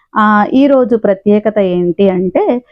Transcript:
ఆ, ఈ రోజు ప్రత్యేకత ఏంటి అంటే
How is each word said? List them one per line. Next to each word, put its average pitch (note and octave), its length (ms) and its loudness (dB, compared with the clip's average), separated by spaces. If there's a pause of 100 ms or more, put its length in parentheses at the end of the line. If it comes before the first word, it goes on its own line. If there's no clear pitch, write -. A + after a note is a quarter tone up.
(160)
ఆ, G#3+ 380 2
ఈ C4+ 140 4
రోజు B3+ 280 2
ప్రత్యేకత G#3 640 -2
ఏంటి F3+ 500 0
అంటే F#3+ 500 -2 (120)